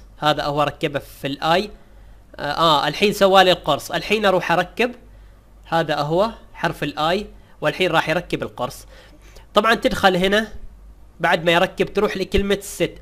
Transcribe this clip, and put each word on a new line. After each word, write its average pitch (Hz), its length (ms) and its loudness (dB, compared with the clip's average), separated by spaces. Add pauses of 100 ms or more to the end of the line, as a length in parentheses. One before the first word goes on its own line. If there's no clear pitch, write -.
(180)
هذا 151 260 0
هو 147 180 -2
ركبه 143 360 -4
في - 280 -12
الاي. 156 440 -2 (680)
آه، - 60 -12
آه، 147 460 2
الحين 196 240 0
سوالي 190 400 6
القرص. 147 380 -2
الحين 208 340 -2
اروح 180 280 0
اركب، 180 420 -2 (720)
هذا 156 320 -2
هو 165 340 0 (240)
حرف - 280 -6
الاي، 165 440 -2 (340)
والحين 156 300 0
راح 156 180 0
يركب 160 340 0
القرص. - 440 -8 (680)
طبعًا 220 200 4
تدخل 196 420 2
هنا 202 320 0 (720)
بعد 165 240 0
ما 170 80 4
يركب 180 400 0
تروح 208 240 -2
لكلمة 196 440 -2
سيت - 420 -6